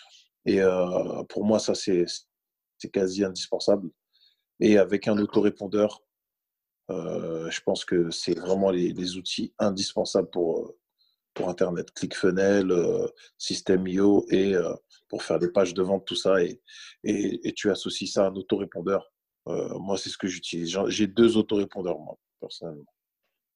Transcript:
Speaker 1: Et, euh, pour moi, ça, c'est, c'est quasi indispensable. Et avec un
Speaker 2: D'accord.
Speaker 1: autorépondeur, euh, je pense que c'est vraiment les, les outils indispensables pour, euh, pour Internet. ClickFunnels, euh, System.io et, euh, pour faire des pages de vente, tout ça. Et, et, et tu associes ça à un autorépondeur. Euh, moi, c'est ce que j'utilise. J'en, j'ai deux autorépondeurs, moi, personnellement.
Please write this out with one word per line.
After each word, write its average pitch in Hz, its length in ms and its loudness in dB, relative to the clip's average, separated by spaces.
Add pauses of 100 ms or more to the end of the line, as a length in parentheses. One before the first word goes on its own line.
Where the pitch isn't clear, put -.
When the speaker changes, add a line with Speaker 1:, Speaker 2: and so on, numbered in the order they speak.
(460)
Speaker 1:
Et, 98 160 4
euh, 92 640 0
pour - 180 -4
moi, 107 160 4
ça, 98 160 0
c'est, 87 300 2 (720)
c'est - 120 -12
quasi 95 360 0
indispensable. 95 640 -2 (720)
Et 107 180 6
avec 95 300 2
un 107 80 4
Speaker 2:
D'accord. 104 140 2
Speaker 1:
autorépondeur, 104 720 0 (840)
euh, 85 640 -6
je - 100 -8
pense 95 240 -2
que 85 260 2
c'est - 280 -4
vraiment 95 320 2
les, 87 220 0
les 90 240 -6
outils - 420 -8
indispensables 98 720 0
pour, 82 300 -2
euh, - 200 -10 (540)
pour 95 160 -4
Internet. 87 420 -2
ClickFunnels, 95 800 2
euh, 90 360 2 (300)
System.io 95 920 2
et, 95 260 4
euh, 85 180 0 (360)
pour - 140 -8
faire 82 140 0
des 87 140 0
pages 92 220 2
de 92 100 0
vente, 95 220 0
tout 87 100 -6
ça. 95 260 2
Et, 87 200 -2 (420)
et, 101 440 -2
et 104 60 -4
tu - 160 -2
associes 92 380 -4
ça 101 180 2
à 95 40 2
un 95 60 -6
autorépondeur. 95 760 -4 (360)
Euh, 92 320 -6
moi, 95 180 -4
c'est 107 120 -8
ce - 80 -10
que 101 100 -4
j'utilise. 85 420 -6
J'en, 95 180 -2
j'ai 107 200 0
deux 110 280 6
autorépondeurs, 98 640 -2
moi, - 180 -14 (220)
personnellement. - 540 -14 (600)